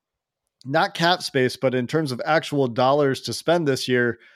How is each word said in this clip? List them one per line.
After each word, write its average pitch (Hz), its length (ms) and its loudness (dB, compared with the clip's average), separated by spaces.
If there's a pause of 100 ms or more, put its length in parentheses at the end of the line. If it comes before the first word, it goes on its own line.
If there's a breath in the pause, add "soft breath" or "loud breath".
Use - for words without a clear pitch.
(640)
not 160 300 0
cap 170 280 2
space, 127 340 0
but 131 180 0
in 123 120 -2
terms 156 240 -2
of 117 140 -6
actual 151 420 0
dollars 131 560 2
to 113 100 -8
spend 160 360 0
this 135 180 -2
year, 123 320 0 (180 soft breath)